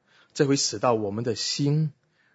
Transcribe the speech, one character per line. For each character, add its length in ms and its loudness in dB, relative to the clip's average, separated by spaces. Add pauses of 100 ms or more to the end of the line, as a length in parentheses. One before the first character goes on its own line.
(360)
这 100 2
会 100 4
使 220 -2
到 160 2
我 160 0
们 140 -4
的 120 -2
心 560 0 (440)